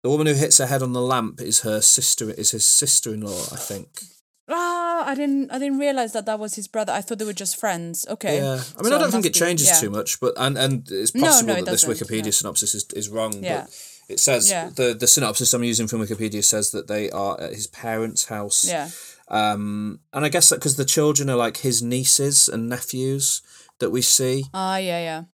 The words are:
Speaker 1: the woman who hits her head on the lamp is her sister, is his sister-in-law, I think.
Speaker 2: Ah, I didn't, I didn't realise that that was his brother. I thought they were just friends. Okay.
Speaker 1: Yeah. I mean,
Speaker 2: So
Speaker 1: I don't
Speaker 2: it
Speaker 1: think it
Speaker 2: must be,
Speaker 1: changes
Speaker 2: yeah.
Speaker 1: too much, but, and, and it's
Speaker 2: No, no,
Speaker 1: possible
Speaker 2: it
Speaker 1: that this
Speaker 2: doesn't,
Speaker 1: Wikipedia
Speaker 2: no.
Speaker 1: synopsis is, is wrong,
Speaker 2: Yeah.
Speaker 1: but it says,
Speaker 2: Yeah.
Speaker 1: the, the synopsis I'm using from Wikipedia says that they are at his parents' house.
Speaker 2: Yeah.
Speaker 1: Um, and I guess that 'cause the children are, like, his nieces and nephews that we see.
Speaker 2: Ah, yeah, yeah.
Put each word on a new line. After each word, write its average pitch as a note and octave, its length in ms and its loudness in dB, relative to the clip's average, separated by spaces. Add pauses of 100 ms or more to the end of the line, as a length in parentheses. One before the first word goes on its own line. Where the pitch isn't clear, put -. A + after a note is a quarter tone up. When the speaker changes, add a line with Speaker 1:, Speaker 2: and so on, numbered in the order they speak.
Speaker 1:
the B2+ 80 0
woman D3+ 160 2
who D3 80 4
hits C#3+ 240 6
her C3 80 4
head C3 160 0
on B2+ 100 -2
the B2 80 -2
lamp B2 400 0
is G#2+ 200 0
her G#2+ 200 0
sister, - 500 2
is G#2 200 -2
his A2 140 -2
sister-in-law, G#2+ 760 0 (120)
I - 40 -10
think. - 460 -10 (460)
Speaker 2:
Ah, E4+ 580 -2
I C#4 80 -2
didn't, C#4 360 0
I B3+ 80 -6
didn't C#4 200 -2
realise C4+ 340 0
that G#3 140 -4
that G#3+ 120 -2
was G#3+ 180 -6
his G3+ 120 -10
brother. G#3+ 240 -2
I G3+ 80 0
thought G3+ 180 -6
they A3 60 -4
were G#3 80 -6
just F#3+ 260 -6
friends. E3+ 500 -4
Okay. F#3+ 300 -2
Speaker 1:
Yeah. C3+ 140 0 (240)
I F3 60 -6
mean, - 20 -2
Speaker 2:
So C4 120 4
Speaker 1:
I - 20 4
don't D4+ 100 4
Speaker 2:
it G3 40 2
Speaker 1:
think A3 140 2
it - 40 4
Speaker 2:
must - 100 4
be, E3+ 60 4
Speaker 1:
changes D#3+ 220 2
Speaker 2:
yeah. E3 120 6
Speaker 1:
too G#2 100 -2
much, G#2 300 -4
but, B2+ 160 0
and, C3 220 0
and C3+ 320 0
it's - 240 -2
Speaker 2:
No, B3 80 0
no, E4 60 4
Speaker 1:
possible A3+ 240 4
Speaker 2:
it F3+ 120 0
Speaker 1:
that - 60 -4
this - 120 2
Speaker 2:
doesn't, - 260 0
Speaker 1:
Wikipedia A2 180 -2
Speaker 2:
no. G#2 40 -2
Speaker 1:
synopsis - 440 -2
is, G2+ 100 -6 (100)
is G#2 140 -6
wrong, G#2+ 340 -4
Speaker 2:
Yeah. E3 200 -4
Speaker 1:
but - 520 -16
it - 60 -2
says, B2 300 4
Speaker 2:
Yeah. E3+ 240 -4
Speaker 1:
the, B2 200 2
the A#2 120 0
synopsis A#2 480 2
I'm A#2+ 100 0
using A2+ 220 0
from A2 180 -2
Wikipedia G#2 400 -4
says G#2+ 280 2
that G2+ 160 -6
they G#2 220 -2
are G2 300 -4
at - 140 -8
his G#2+ 140 -10
parents' A2+ 580 -4
house. G#2 420 -2
Speaker 2:
Yeah. E3 220 -4 (380)
Speaker 1:
Um, G#2 720 -2 (120)
and C3+ 120 -2
I - 40 2
guess F3 200 6
that D#3+ 120 4
'cause C#3+ 140 0
the C#3 100 -2
children D3 460 2
are, B2 60 2
like, A#2+ 220 0
his A#2+ 240 0
nieces C3+ 680 2
and A2+ 200 -4
nephews C3 720 -2 (360)
that B2 120 0
we B2 120 0
see. C3+ 500 2
Speaker 2:
Ah, F#3+ 260 -2
yeah, F3+ 220 -2
yeah. E3 340 -6